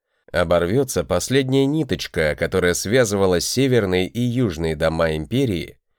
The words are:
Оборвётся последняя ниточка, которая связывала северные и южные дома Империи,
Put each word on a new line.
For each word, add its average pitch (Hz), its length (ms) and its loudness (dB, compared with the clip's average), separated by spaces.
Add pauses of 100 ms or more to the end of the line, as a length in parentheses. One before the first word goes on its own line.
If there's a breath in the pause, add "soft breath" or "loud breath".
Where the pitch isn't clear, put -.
(320)
Оборвётся 87 720 0
последняя 131 640 0
ниточка, 95 680 -2
которая 87 400 0
связывала 98 640 2
северные 101 680 0
и - 120 -8
южные 101 560 -2
дома 80 400 0
Империи, 92 640 -4 (200)